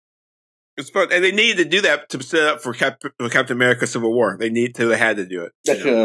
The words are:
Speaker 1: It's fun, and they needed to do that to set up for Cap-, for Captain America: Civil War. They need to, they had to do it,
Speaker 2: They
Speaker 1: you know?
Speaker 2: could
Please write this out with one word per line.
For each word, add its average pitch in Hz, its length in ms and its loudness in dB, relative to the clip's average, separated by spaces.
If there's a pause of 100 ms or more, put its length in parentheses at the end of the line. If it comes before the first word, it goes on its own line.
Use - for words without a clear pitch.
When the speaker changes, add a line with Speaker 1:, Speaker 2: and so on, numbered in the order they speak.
(760)
Speaker 1:
It's 139 140 -14
fun, 190 240 0
and 180 100 4
they 185 80 2
needed 214 320 2
to - 60 -6
do 190 120 0
that 151 280 0
to 131 140 -8
set 160 200 0
up 151 180 0
for 123 120 -6
Cap-, 135 280 -4 (180)
for 117 100 -4
Captain 127 260 0
America: 123 320 2
Civil 113 260 -2
War. 110 240 2
They 113 120 -2
need 120 260 -2
to, 120 120 0
they 110 100 2
had 113 200 0
to 95 80 -4
do 90 180 -8
it, 85 100 -14 (120)
Speaker 2:
They 202 120 2
Speaker 1:
you - 0 -
know? - 60 -8
Speaker 2:
could 139 100 2 (120)